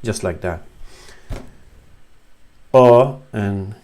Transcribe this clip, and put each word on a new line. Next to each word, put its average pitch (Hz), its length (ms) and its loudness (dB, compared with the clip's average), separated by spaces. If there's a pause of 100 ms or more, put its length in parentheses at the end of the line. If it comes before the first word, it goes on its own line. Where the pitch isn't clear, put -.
just 107 200 -10
like 87 180 -8
that. 82 220 -10 (2000)
qa 127 460 4 (140)
and 101 500 -8